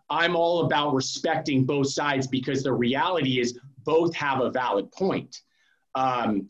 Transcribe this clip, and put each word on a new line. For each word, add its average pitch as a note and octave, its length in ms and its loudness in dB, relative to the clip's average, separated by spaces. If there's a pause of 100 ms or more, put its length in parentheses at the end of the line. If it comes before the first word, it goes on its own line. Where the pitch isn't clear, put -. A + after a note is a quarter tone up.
I'm E3+ 260 2
all E3+ 300 2
about D3 300 2
respecting C#3+ 680 0
both C#3 240 0
sides C#3+ 360 -2
because C3+ 380 -2
the C3+ 100 0
reality C3 680 2
is A#2+ 200 -2 (240)
both E3 320 2
have C#3 260 -2
a A2+ 80 0
valid A2 420 -2
point. - 500 -4 (540)
Um, A#2 540 0